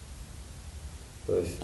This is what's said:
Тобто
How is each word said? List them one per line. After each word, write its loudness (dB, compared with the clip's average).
Тобто 8